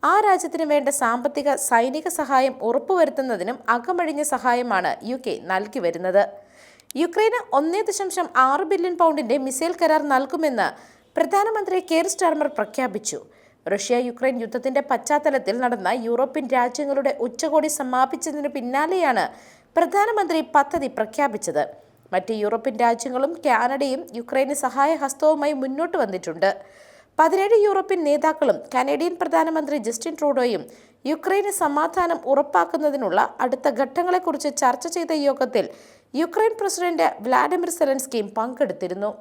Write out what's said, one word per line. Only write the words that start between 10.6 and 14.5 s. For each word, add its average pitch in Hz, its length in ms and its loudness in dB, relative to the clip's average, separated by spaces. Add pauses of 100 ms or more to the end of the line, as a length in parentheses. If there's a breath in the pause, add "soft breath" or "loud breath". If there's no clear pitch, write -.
പ്രധാനമന്ത്രി 392 600 2 (120)
കെയർ 330 220 4
സ്റ്റാർമർ 320 440 2
പ്രഖ്യാപിച്ചു. 208 640 -4 (540 soft breath)
റഷ്യ 202 240 0 (120)
യുക്രൈൻ 247 340 -2
യുദ്ധത്തിന്റെ 262 380 -2 (100)